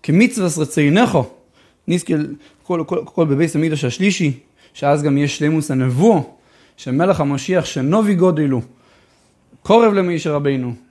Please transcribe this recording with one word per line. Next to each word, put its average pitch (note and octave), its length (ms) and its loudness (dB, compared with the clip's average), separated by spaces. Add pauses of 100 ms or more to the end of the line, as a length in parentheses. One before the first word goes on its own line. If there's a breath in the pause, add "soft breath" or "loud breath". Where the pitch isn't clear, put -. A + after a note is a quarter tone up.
כמצוות F3+ 540 2
רצינך, D#3 600 2 (680 soft breath)
נזכה E3+ 260 -2 (500 soft breath)
כל, D#3+ 220 -4
כל, E3 200 -4
כל E3 200 -2
בבית D3+ 300 0
המקדש D#3 280 -2
השלישי, E3 560 -2 (340 soft breath)
שאז D3 300 0
גם C#3+ 140 2
יש C#3+ 200 -2
שלמות D3 320 -2
הנבואה, C3+ 500 2 (580 soft breath)
שמלך D#3+ 420 0
המשיח C#3+ 460 -2
שנובי G3 500 0
גודל D#3+ 340 2
הוא, B2+ 120 0 (1000 soft breath)
קורב A3 320 4
למשה F3 380 -2
רבינו C#3 420 -2 (180)